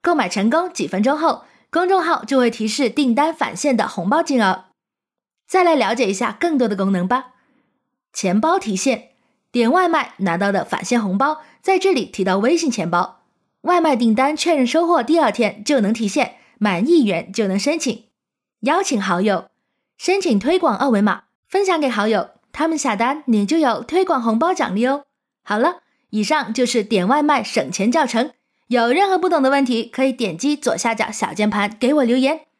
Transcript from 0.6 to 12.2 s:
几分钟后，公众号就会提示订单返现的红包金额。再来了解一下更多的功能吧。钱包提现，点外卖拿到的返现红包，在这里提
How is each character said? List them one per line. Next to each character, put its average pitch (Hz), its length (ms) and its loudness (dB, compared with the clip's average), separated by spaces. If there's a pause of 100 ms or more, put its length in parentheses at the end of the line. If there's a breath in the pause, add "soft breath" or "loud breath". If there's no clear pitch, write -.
几 - 160 -6
分 190 140 -2
钟 269 160 2
后， 302 280 -2 (260 soft breath)
公 359 160 0
众 381 140 2
号 320 240 -2
就 269 120 0
会 240 140 4
提 220 160 -6
示 233 220 -2
订 262 260 0
单 311 180 0
返 233 220 -6
现 269 200 0
的 - 120 0
红 180 220 -6
包 311 120 2
金 262 220 0
额。 185 220 0 (840)
再 370 160 2
来 330 120 4
了 226 200 0
解 226 140 0
一 302 40 -2
下 233 260 -4
更 330 180 0
多 240 100 2
的 208 80 -2
功 196 160 0
能 185 160 0
吧。 247 260 -2 (800)
钱 196 280 0
包 330 200 2
提 214 160 -4
现， - 360 -4 (400)
点 240 200 2
外 359 160 2
卖 320 300 -2
拿 175 200 0
到 202 140 0
的 196 140 -2
返 - 180 -6
现 240 180 0
红 196 160 -2
包， 302 240 -2 (200 loud breath)
在 381 180 2
这 381 140 2
里 226 120 0
提 - 180 -6